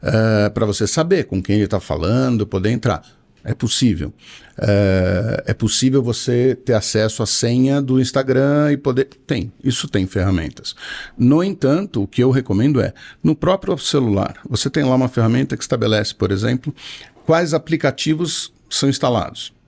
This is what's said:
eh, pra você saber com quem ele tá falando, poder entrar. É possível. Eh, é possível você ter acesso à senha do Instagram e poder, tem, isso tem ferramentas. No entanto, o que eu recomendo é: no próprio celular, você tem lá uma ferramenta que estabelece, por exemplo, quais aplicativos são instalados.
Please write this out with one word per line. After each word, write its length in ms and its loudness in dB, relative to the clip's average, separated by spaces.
eh, 460 2
pra 160 0
você 200 0
saber 380 0
com 180 -4
quem 180 0
ele 80 2
tá 120 -2
falando, 640 0
poder 260 -2
entrar. 300 -2
É 120 -6
possível. 580 0
Eh, 920 2
é 60 0
possível 500 0
você 520 0
ter 180 -2
acesso 500 0
à 20 -2
senha 560 2
do 200 2
Instagram 720 2
e 40 2
poder, 280 0
tem, 240 -4
isso 240 -2
tem 180 0
ferramentas. 720 -2
No 240 4
entanto, 600 -2
o 40 -6
que 140 -2
eu 100 4
recomendo 500 2
é: 120 -2
no 100 4
próprio 440 -2
celular, 580 0
você 200 -2
tem 140 0
lá 120 2
uma 120 2
ferramenta 480 0
que 80 -8
estabelece, 500 0
por 200 -2
exemplo, 420 -2
quais 280 2
aplicativos 960 -2
são 200 0
instalados. 640 -2